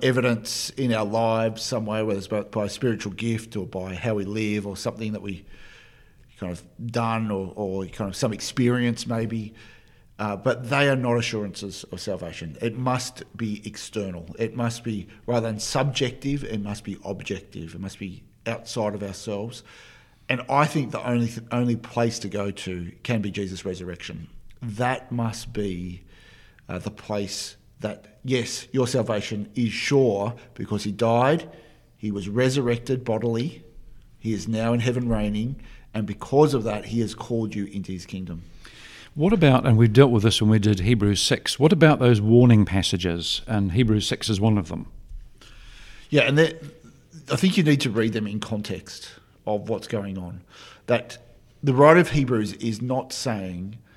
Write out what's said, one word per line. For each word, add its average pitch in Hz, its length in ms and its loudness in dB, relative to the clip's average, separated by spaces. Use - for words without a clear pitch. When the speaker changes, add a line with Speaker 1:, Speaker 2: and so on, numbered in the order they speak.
Speaker 1:
evidence 123 680 0
in 127 220 0
our 110 120 0
lives 113 580 0
some 117 220 -4
way, 107 180 -2
whether 107 160 0
it's 92 80 -10
by, 104 140 -2
by 104 240 -4
a 101 40 -4
spiritual 104 440 -4
gift 113 420 -4
or 95 100 -6
by 92 300 -8
how 110 200 -2
we 101 100 -2
live 104 420 -2
or 98 100 -8
something 110 360 -6
that 95 80 -8
we 95 240 -10
kind 92 120 -8
of 85 120 -12
done 113 400 -2
or, 95 240 -4
or 95 320 -4
kind 101 220 -6
of 95 60 -10
some 113 180 -2
experience 120 760 -2
maybe. 113 460 -6
Uh, 104 160 -4
but 120 340 -2
they 139 200 2
are 135 80 2
not 123 200 0
assurances 104 760 -6
of 92 80 -10
salvation. 87 600 -8
It 117 160 -4
must 127 460 -4
be 104 280 -6
external. 95 640 -8
It 113 160 -4
must 120 300 -4
be, 104 240 -6
rather 117 220 0
than 107 120 -6
subjective, 139 840 -2
it 107 180 -6
must 104 220 -8
be 101 220 -8
objective. 92 680 -10
It 87 60 -14
must 95 200 -12
be 98 240 -12
outside 110 500 -4
of 98 60 -8
ourselves. 104 640 -8
And 127 220 0
I 139 160 4
think 151 260 -2
the 117 180 -6
only 120 180 2
th-, 117 260 -10
only 120 240 2
place 117 420 -2
to 104 80 -8
go 101 240 -4
to 90 400 -8
can 117 180 0
be 101 100 -4
Jesus' 95 320 -6
resurrection. 90 640 -8
That 123 480 -4
must 117 440 -4
be, 90 500 -6
uh, 90 120 -8
the 101 120 -8
place - 640 -6
that, - 460 -10
yes, 123 480 -2
your 127 140 2
salvation 107 680 -2
is 117 160 0
sure 117 640 2
because 101 300 -6
he 107 80 -4
died, 120 580 2
he 107 140 -6
was 98 160 -6
resurrected 123 800 0
bodily, 117 580 -2
he 113 140 -2
is 95 160 -4
now 113 240 0
in 120 80 2
heaven 123 260 0
reigning, 107 480 -2
and 110 120 -2
because 135 480 4
of 113 120 0
that, 104 220 -4
he 113 120 -2
has 107 160 -2
called 113 400 -4
you 101 120 -4
into 95 260 -8
his 87 120 -10
kingdom. 90 380 -10
Speaker 2:
What 170 180 2
about, 147 320 6
and 120 100 6
we 113 120 8
dealt 120 240 8
with 113 120 6
this 110 160 4
when 107 120 6
we 110 80 8
did 101 220 4
Hebrews 104 400 4
six, - 360 0
what 123 160 6
about 156 260 8
those 120 220 6
warning 113 420 10
passages? 87 840 0
And 101 240 0
Hebrews 110 360 4
six - 220 -4
is 98 100 0
one 107 180 4
of 85 120 -2
them. 85 160 -8
Speaker 1:
Yeah, 143 140 4
and 135 140 2
that, 156 240 4
I 139 40 0
think 190 220 4
you 185 60 6
need 147 180 4
to 131 80 0
read 110 240 0
them 107 140 -2
in 104 120 -4
context - 720 -8
of 107 240 -2
what's 104 180 -4
going 98 300 -6
on. 90 240 -10
That - 300 0
the 139 100 2
writer 151 260 10
of 170 120 4
Hebrews 120 420 2
is 113 280 -4
not 123 320 -4
saying 98 640 -6